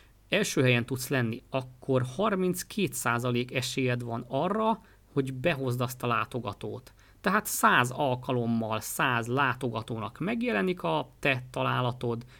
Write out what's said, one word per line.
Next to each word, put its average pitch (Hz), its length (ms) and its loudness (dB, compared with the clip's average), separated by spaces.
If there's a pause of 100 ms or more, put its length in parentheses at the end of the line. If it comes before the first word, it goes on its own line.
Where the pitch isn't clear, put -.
(280)
első 175 340 2
helyen 123 240 4
tudsz 127 220 -6
lenni, 117 420 0
akkor 131 540 -2 (120)
harminckét 185 760 0
százalék 123 640 0
esélyed 123 480 0
van 117 260 -6
arra, 214 520 0 (320)
hogy 135 220 0
behozd 131 460 0
azt 120 220 -4
a 123 40 -2
látogatót. 110 880 -4 (280)
Tehát 202 260 2
száz 151 440 4
alkalommal 120 920 0
száz 123 460 0
látogatónak 120 920 -2
megjelenik 202 640 0
a 160 360 -2
te 127 320 0
találatod, 123 760 0 (160)